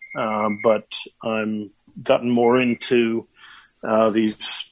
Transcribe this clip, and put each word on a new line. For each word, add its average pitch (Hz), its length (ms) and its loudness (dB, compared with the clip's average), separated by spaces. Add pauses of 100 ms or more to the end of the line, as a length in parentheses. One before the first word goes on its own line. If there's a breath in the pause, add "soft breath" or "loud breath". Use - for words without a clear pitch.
(160)
Um, 107 460 -2
but 107 320 0 (300)
I'm 107 480 -4 (300)
gotten 123 280 0
more 120 280 4
into, 120 680 0 (560 loud breath)
uh, 110 280 2
these 107 600 -2